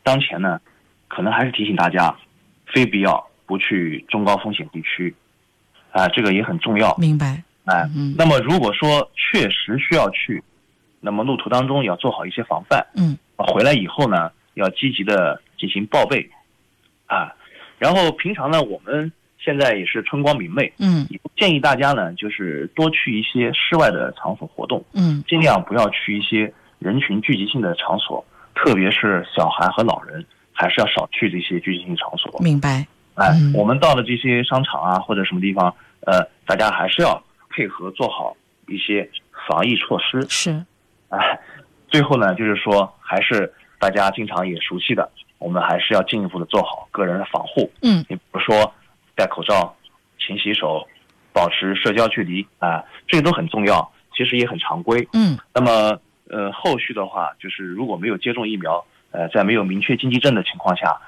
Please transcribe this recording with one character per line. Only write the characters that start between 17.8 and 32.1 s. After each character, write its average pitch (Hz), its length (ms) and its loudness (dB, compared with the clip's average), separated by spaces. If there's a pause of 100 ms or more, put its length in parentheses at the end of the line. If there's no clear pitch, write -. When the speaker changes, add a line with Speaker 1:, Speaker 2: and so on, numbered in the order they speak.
Speaker 1:
后 180 200 4
平 190 200 -6
常 147 160 -4
呢， 160 120 2
我 104 240 -6
们 151 260 -4 (260)
现 147 200 -2
在 131 180 2
也 92 100 -4
是 110 180 -2
春 143 200 -4
光 143 140 2
明 90 160 -8
媚。 127 240 -2
Speaker 2:
嗯。 170 320 2
Speaker 1:
也 147 100 -14 (160)
建 196 180 2
议 143 60 2
大 139 160 4
家 139 160 2
呢， 92 220 -2
就 104 160 -8
是 80 360 -6 (100)
多 160 160 2
去 110 280 -2
一 107 40 -2
些 117 300 0
室 - 220 -2
外 151 140 6
的 67 240 -2
场 - 240 -8
所 - 100 -12
活 - 180 -10
动。 - 180 -4 (100)
Speaker 2:
嗯。 160 340 2
Speaker 1:
尽 165 140 2
量 117 220 6
不 - 100 -6
要 107 160 4
去 - 280 -4
一 101 40 -2
些 107 320 -2 (260)
人 101 200 0
群 104 220 0
聚 - 140 0
集 98 120 -2
性 131 140 -2
的 87 140 -2
场 87 240 -2
所， - 240 -6 (300)
特 139 200 2
别 95 160 4
是 98 360 0 (100)
小 82 140 2
孩 87 200 0
和 107 140 0
老 - 200 0
人， 80 220 -14 (280)
还 90 160 0
是 - 100 0
要 107 80 2
少 - 240 -2
去 - 180 0
这 90 100 -4
些 87 200 -4
聚 90 180 -2
集 - 60 -10
性 90 140 -6
场 - 200 -8